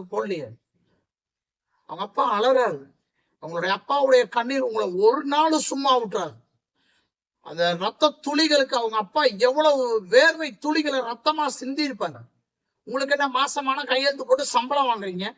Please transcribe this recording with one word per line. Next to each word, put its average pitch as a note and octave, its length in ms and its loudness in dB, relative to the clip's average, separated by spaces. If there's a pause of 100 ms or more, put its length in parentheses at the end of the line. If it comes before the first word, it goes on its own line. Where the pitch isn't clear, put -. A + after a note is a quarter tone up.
(100)
போடலையே. G3 380 -6 (1400)
அவங்க - 160 -10
அப்பா C#4 280 -2
அலறாரு. A3 480 2 (640)
அவங்களுடைய E3+ 300 -4
அப்பாவுடைய C4+ 560 2
கண்ணீர் B3 400 -2
உங்களை G#3+ 260 -2
ஒரு A3 300 4
நாள் D4+ 340 2
சும்மா C#4 380 0
விட்டுறாரு. F#3+ 380 -4 (1120)
அந்த E3+ 180 -2 (120)
ரத்த A3 340 0 (100)
துளிகளுக்கு D4 540 2
அவங்க A3+ 220 -2
அப்பா G#3+ 260 0 (160)
எவ்வளவு C4+ 460 4 (220)
வேர்வை D#4 420 4 (100)
துளிகளை D4+ 420 0
ரத்தமா D4 460 -2
சிந்தி C#4 380 -4
இருப்பாங்க. A3 340 -6 (680)
உங்களுக்கு C4+ 300 -2
என்ன, C#4+ 140 0
மாசமான C#4 540 -2
கையெழுத்து C4+ 420 0
போட்டு C4+ 180 2
சம்பளம் C4 460 0
வாங்குறீங்க? G3 360 -6 (120)